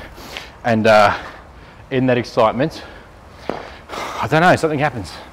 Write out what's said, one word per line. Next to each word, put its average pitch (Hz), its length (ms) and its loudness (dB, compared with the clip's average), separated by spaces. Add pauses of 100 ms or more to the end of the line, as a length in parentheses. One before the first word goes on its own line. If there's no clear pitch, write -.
(640)
And, 110 220 0
uh, 107 320 6 (720)
in 131 160 0
that 127 100 2
excitement, 120 680 0 (680)
I - 800 -10
don't 156 120 2
know, 170 160 6
something 156 220 -2
happens. 127 340 -4 (200)